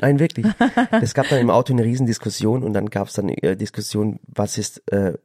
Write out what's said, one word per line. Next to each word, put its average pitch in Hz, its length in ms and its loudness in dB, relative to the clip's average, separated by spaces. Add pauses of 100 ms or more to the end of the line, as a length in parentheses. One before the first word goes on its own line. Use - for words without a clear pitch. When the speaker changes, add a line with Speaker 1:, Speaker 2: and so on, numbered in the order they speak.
Speaker 1:
nein, 143 200 4
wirklich. 156 300 0
Speaker 2:
<laughs> - 60 -4 (460)
Speaker 1:
Es 110 100 -2
gab 135 160 0
dann 139 100 2
im 120 120 4
Auto 123 240 2
eine 117 100 2
riesen 123 220 0
Diskussion 110 580 -2
und 107 80 -2
dann 104 160 -2
gab's 98 240 -4
dann, 98 160 -2
äh, 87 280 -2
Diskussion, 107 680 -4
was - 300 -4
ist, - 340 -8
äh, 98 340 0